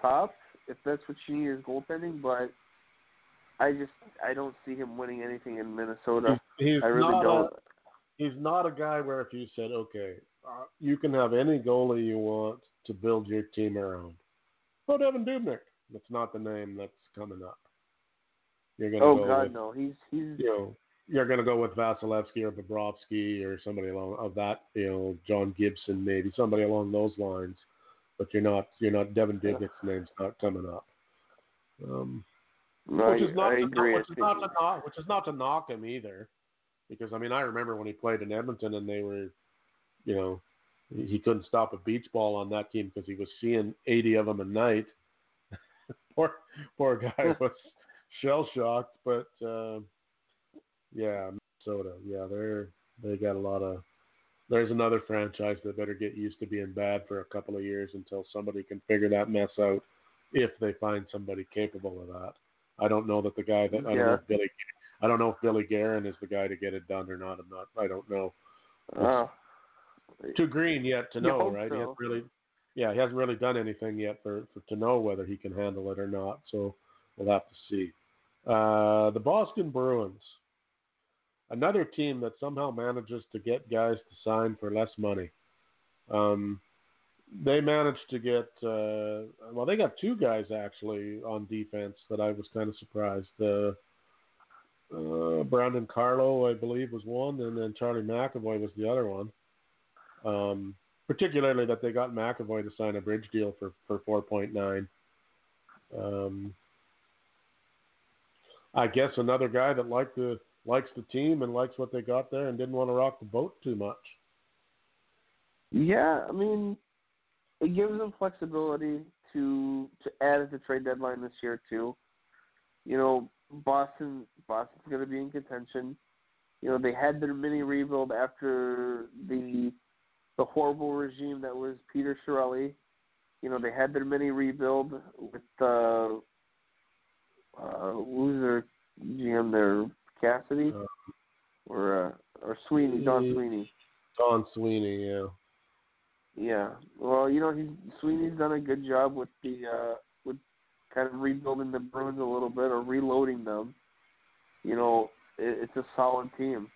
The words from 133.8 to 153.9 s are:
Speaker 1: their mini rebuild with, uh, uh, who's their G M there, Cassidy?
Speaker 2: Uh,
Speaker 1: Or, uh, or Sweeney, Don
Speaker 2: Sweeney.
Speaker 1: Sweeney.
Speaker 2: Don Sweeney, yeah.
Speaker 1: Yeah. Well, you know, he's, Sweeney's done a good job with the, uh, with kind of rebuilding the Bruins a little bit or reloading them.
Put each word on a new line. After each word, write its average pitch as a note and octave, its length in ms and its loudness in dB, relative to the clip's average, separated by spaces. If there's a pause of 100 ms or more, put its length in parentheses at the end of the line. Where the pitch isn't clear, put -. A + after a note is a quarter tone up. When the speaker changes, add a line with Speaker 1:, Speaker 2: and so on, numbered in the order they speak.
Speaker 1:
their C3+ 120 -2
mini C#3+ 260 0
rebuild C3+ 640 0 (260)
with, A#2 240 -14 (180)
uh, A#2 480 4 (1500)
uh, - 360 -6
who's C3 480 0
their A#2+ 240 2 (520)
G B2 140 -2
M A#2 220 2
there, G#2 340 4 (340)
Cassidy? C3+ 540 2
Speaker 2:
Uh, G2+ 100 -8 (800)
Speaker 1:
Or, G2 400 0
uh, - 60 -6 (340)
or A2+ 120 -6 (100)
Sweeney, C3 360 2
Don B2+ 180 4
Speaker 2:
Sweeney. B2 120 2
Speaker 1:
Sweeney. A2+ 380 -4 (460)
Speaker 2:
Don A#2 360 6
Sweeney, G#2 540 0
yeah. G2 180 -2 (1080)
Speaker 1:
Yeah. G#2+ 340 -2 (280)
Well, C3 320 4
you D3 80 4
know, D#3+ 160 2
he's, D3+ 140 -4 (320)
Sweeney's D#3+ 360 0
done D3+ 160 0
a D3 80 0
good C#3 240 -2
job C3+ 300 2
with B2+ 140 -6 (160)
the, B2+ 180 -8 (100)
uh, A#2 220 -4 (300)
with C3+ 120 -6 (560)
kind C3 140 2
of C3 140 -6
rebuilding C3+ 500 0
the C3 80 -4
Bruins C3 400 -6
a C3 60 -2
little B2 260 0
bit B2+ 220 0
or A#2+ 100 0
reloading C3 640 2
them. A2 280 -4 (920)